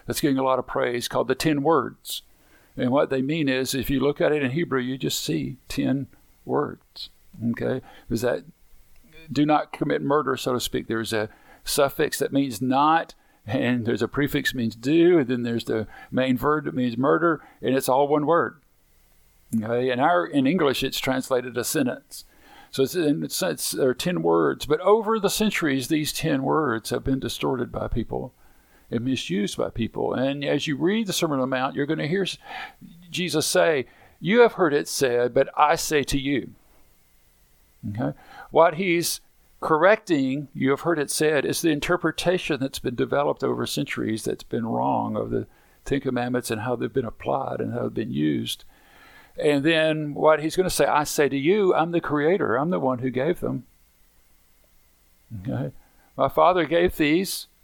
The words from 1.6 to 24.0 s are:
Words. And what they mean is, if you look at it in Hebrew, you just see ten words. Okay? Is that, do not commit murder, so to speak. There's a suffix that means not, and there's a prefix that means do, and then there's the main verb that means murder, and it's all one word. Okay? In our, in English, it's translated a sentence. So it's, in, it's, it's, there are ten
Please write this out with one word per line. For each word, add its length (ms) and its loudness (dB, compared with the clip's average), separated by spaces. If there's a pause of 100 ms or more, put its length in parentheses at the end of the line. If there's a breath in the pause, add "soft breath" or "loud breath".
Words. 580 0 (560 soft breath)
And 140 0
what 180 2
they 140 0
mean 260 0
is, 260 0
if 140 -2
you 120 0
look 200 0
at 120 4
it 100 0
in 80 -2
Hebrew, 300 -2
you 180 -4
just 260 -4
see 320 -4 (120)
ten 400 -2 (360)
words. 640 -6 (440)
Okay? 280 -4 (300 loud breath)
Is 100 -2
that, 240 -2 (880)
do 140 2
not 260 2
commit 300 -2
murder, 340 0
so 160 -4
to 80 0
speak. 280 -4
There's 260 -2
a 160 -2 (360 loud breath)
suffix 520 0
that 120 -2
means 300 -2
not, 540 2 (320 soft breath)
and 400 0
there's 160 0
a 60 0
prefix 440 -2
that 60 -6
means 180 -4
do, 440 4
and 80 0
then 160 -2
there's 200 -2
the 220 -2 (240 loud breath)
main 260 2
verb 300 0
that 80 -4
means 240 -2
murder, 420 2 (220 loud breath)
and 120 2
it's 140 0
all 180 4
one 200 2
word. 340 2 (960)
Okay? 320 0
In 120 0
our, 260 4
in 200 2
English, 360 2
it's 180 -4
translated 560 -2
a 80 -2
sentence. 600 -4 (440 loud breath)
So 120 -2
it's, 120 0
in, 280 0
it's, 180 -6
it's, 300 -2
there 180 0
are 60 2
ten 260 -2